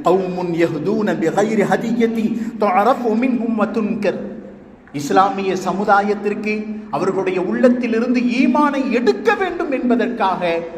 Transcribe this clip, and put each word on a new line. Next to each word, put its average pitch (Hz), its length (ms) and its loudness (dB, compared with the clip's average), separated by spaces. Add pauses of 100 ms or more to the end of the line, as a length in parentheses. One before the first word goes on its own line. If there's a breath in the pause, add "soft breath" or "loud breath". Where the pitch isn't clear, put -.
"கௌமுன் 180 500 0
யஹ்தூன 170 600 0
பிகைரி 190 500 2
ஹதியத்தி 226 640 0 (340 loud breath)
துஅரஃபு 214 540 2
மின்ஹும் 226 460 0
வ 220 120 2
துன்கர்." 196 480 -2 (760)
இஸ்லாமிய 190 640 2
சமுதாயத்திற்கு 208 1200 0 (120)
அவர்களுடைய 180 500 0
உள்ளத்திலிருந்து 240 760 2
ஈமானை 277 720 0
எடுக்க 403 440 2
வேண்டும் 339 360 -4
என்பதற்காக 196 880 0 (180)